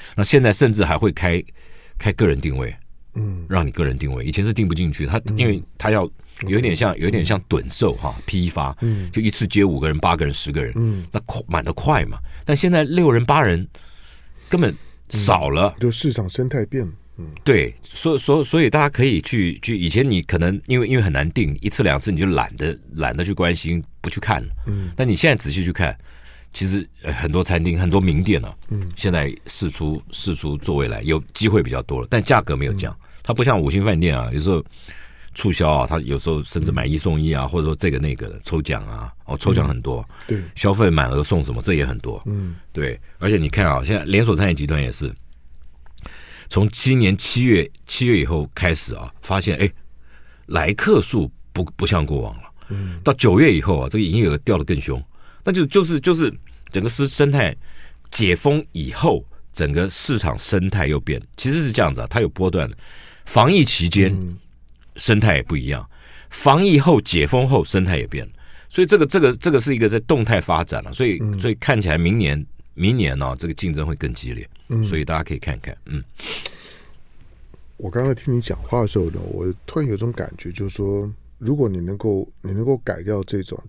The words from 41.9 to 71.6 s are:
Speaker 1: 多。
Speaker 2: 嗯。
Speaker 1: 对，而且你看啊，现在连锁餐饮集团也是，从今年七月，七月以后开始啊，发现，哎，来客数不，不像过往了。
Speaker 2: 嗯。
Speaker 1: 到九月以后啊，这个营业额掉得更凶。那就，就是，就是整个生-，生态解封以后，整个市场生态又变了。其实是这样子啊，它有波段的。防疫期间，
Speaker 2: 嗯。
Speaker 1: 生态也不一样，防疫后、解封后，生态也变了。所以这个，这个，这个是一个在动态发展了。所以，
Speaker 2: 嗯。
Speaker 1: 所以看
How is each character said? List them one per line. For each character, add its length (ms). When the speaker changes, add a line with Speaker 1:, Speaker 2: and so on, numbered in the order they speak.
Speaker 1:
多。 280
Speaker 2:
嗯。 280
Speaker 1:
对， 260
而 120
且 60
你 140
看 180
啊， 160
现 100
在 120
连 180
锁 140
餐 120
饮 60
集 100
团 160
也 80
是， 240
从 180
今 280
年 180
七 280
月， 260
七 220
月 120
以 60
后 300
开 180
始 220
啊， 260
发 180
现， 200
哎， 120
来 260
客 260
数 320
不， 100
不 100
像 180
过 180
往 160
了。 60
Speaker 2:
嗯。 340
Speaker 1:
到 100
九 260
月 160
以 60
后 160
啊， 100
这 120
个 40
营 140
业 100
额 120
掉 180
得 60
更 180
凶。 180
那 80
就， 160
就 180
是， 140
就 160
是 180
整 120
个 60
生-， 180
生 240
态 240
解 260
封 360
以 200
后， 320
整 180
个 200
市 260
场 220
生 300
态 180
又 120
变 200
了。 60
其 140
实 100
是 100
这 120
样 100
子 80
啊， 80
它 100
有 80
波 220
段 180
的。 80
防 260
疫 120
期 240
间， 240
Speaker 2:
嗯。 240
Speaker 1:
生 240
态 160
也 80
不 120
一 120
样， 200
防 360
疫 120
后、 220
解 260
封 220
后， 160
生 220
态 100
也 120
变 180
了。 60
所 160
以 40
这 100
个， 80
这 120
个， 200
这 120
个 100
是 140
一 40
个 100
在 140
动 240
态 160
发 200
展 220
了。 100
所 120
以， 160
Speaker 2:
嗯。 180
Speaker 1:
所 100
以 60
看 240